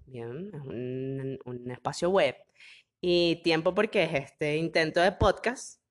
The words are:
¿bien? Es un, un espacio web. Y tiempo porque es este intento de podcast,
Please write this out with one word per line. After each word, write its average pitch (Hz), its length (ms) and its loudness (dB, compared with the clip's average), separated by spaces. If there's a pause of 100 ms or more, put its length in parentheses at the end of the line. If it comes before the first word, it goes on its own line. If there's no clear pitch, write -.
¿bien? 127 480 -10
Es 147 80 -12
un, 131 800 -6
un 123 280 -10
espacio 143 380 -4
web. 170 260 4 (680)
Y 175 420 2
tiempo 165 320 2
porque 208 280 2
es 160 100 0
este 147 440 -2
intento 160 440 2
de 190 100 6
podcast, - 800 0